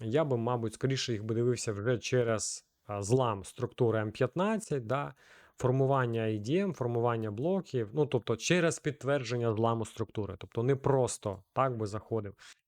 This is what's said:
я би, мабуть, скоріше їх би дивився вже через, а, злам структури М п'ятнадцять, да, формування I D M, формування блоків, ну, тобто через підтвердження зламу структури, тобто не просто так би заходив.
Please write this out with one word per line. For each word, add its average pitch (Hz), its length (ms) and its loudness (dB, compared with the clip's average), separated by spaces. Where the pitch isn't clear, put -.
я 120 240 2
би, 131 120 0
мабуть, 117 380 -2
скоріше 131 380 -2
їх 104 120 -4
би 110 100 -2
дивився 120 380 0
вже 107 260 0
через, 117 680 0
а, 101 160 -6
злам 110 420 2
структури 113 540 0
М 107 120 -2
п'ятнадцять, 156 760 -2
да, 139 280 -4
формування 127 680 2
I 110 180 0
D 160 260 0
M, 175 60 -2
формування 117 580 0
блоків, 127 600 -2
ну, 147 140 2
тобто 120 300 0
через 170 420 2
підтвердження 123 760 0
зламу 113 300 2
структури, 101 540 -6
тобто - 240 -6
не 131 140 2
просто 123 640 0
так 127 240 0
би 107 100 -4
заходив. 101 480 -6